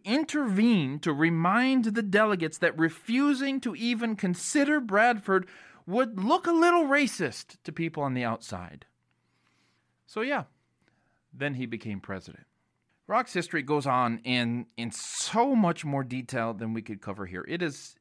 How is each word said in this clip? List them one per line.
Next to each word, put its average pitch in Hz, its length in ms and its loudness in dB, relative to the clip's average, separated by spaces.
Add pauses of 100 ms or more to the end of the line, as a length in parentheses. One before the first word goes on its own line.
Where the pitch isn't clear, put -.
intervene 220 960 2
to 165 120 0
remind 185 720 2
the 220 160 0
delegates 202 560 2
that 170 220 2
refusing 269 840 2
to 214 140 -4
even 226 400 -2
consider 285 640 2
Bradford 208 680 2 (380)
would 220 340 -2
look 330 280 2
a 339 40 2
little 339 340 6
racist 269 800 -2
to 165 80 -10
people 160 300 -6
on 135 140 -2
the 127 80 -2
outside. 92 640 -8 (1200)
So - 140 -6
yeah, 254 240 -2 (840)
then 139 240 -6
he 127 120 -6
became 110 320 -8
president. - 460 -12 (600)
Rock's 226 260 -2
history 165 280 -4
goes 139 260 0
on 123 360 2
in, 120 440 -2 (100)
in 117 140 -8
so - 640 0
much 175 300 2
more 139 180 -2
detail 120 500 -6
than 113 200 -6
we 113 100 -4
could 107 180 -12
cover 101 260 -10
here. 92 200 -10
It 175 140 -6
is 151 400 -8